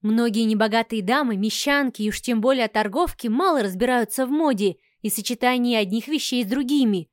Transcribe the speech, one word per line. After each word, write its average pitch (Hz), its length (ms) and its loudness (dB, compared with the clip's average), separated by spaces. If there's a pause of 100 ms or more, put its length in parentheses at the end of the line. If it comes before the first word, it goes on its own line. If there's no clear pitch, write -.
Многие 226 440 2
небогатые 220 580 0
дамы, 240 340 0
мещанки 254 640 0
и 214 80 0
уж - 120 -6
тем 233 200 0
более 254 260 2
торговки 220 600 -2
мало 285 340 2
разбираются 233 640 0
в 247 60 -4
моде 254 460 2 (240)
и 214 100 -4
сочетании 240 640 0
одних 214 320 -2
вещей 262 360 -2
с 196 40 -4
другими. 247 640 0